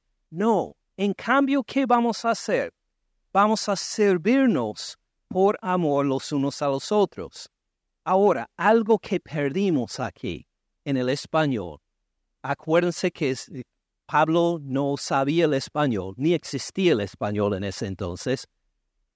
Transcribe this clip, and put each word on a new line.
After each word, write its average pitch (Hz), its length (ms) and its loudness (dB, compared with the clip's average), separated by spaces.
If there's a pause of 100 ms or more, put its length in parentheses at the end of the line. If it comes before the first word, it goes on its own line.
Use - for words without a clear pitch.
(300)
No. 165 460 0 (220)
En 196 160 0
cambio, 269 500 0
¿qué 269 220 0
vamos 233 400 0
a 233 60 2
hacer? 139 420 -2 (580)
Vamos 208 380 2
a 196 60 0
servirnos 196 1200 0 (320)
por 190 320 2
amor 160 440 0
los 135 260 -2
unos 139 300 -2
a 147 60 -2
los 135 240 -4
otros. 185 580 -2 (540)
Ahora, 180 540 2
algo 214 400 4
que 185 220 -4
perdimos 147 800 -2
aquí 95 480 -8 (360)
en 139 140 -2
el 123 120 0
español. 127 680 -2 (640)
Acuérdense 170 680 0
que 135 200 -2
es, - 200 -8 (560)
Pablo 165 560 2
no 139 340 -2
sabía 151 480 0
el 151 80 2
español, 120 640 -2
ni 156 160 2
existía 165 600 0
el 110 80 2
español 104 520 -2
en 98 120 -4
ese 101 200 -6
entonces. 98 640 -6 (680)